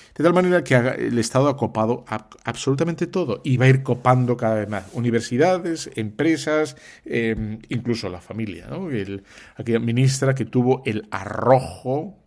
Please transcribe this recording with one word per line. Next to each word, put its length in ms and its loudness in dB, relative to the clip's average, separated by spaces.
de 80 -2
tal 100 6
manera 300 4
que 100 0
haga, 200 4
el 260 -2
Estado 280 2
ha 80 0
copado 520 -2
a-, 200 -8
absolutamente 640 -2
todo 380 -4
y 140 0
va 80 4
a 40 10
ir 140 6
copando 520 2
cada 200 0
vez 120 -2
más. 260 -6
Universidades, 1000 0
empresas, 800 -2
eh, 540 -4
incluso 400 -4
la 100 -10
familia, 480 -10
¿no? 220 -10
El, 340 -6
aquella 200 -2
ministra 560 2
que 120 -2
tuvo 420 2
el 240 -4
arrojo 1160 0